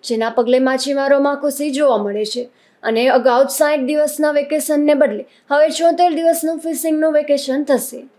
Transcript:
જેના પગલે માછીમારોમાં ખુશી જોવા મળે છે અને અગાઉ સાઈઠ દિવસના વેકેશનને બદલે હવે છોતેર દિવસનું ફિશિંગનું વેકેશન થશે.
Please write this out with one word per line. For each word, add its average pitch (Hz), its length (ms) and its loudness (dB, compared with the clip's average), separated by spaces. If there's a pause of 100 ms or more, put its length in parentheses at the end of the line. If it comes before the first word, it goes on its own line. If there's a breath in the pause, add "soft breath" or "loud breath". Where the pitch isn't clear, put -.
જેના 226 320 -4
પગલે 247 240 4
માછીમારોમાં 277 800 0
ખુશી 294 360 -4
જોવા 269 260 2
મળે 208 300 -4
છે 247 100 -8 (400 soft breath)
અને 226 280 -2
અગાઉ 254 340 4 (120)
સાઈઠ 294 340 0
દિવસના 302 460 0
વેકેશનને 294 680 0
બદલે 214 200 -2 (280 soft breath)
હવે 302 180 4 (100)
છોતેર 339 300 2 (100)
દિવસનું 330 420 0
ફિશિંગનું 311 560 -2
વેકેશન 285 480 -2
થશે. 247 360 -2 (180)